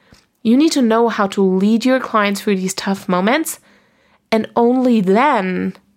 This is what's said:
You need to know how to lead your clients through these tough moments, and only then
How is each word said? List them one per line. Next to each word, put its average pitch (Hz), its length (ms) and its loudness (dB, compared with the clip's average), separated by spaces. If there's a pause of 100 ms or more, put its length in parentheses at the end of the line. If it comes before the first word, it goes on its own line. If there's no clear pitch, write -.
(440)
You 226 120 2
need 311 160 4
to 294 100 0
know 226 280 2
how 208 180 -2
to 196 140 -2
lead 196 420 2
your 254 160 2
clients 202 400 -2
through 208 160 -2
these 185 180 -4
tough - 360 -6
moments, 208 500 -2 (720)
and 220 240 -2
only 240 460 2
then 190 720 0 (220)